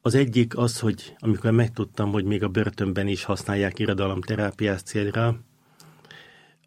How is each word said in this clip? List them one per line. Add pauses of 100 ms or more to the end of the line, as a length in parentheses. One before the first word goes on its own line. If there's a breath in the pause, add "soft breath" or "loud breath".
Az
egyik
az,
hogy
amikor
megtudtam,
hogy
még
a
börtönben
is
használják
irodalomterápiás
célra, (1300 loud breath)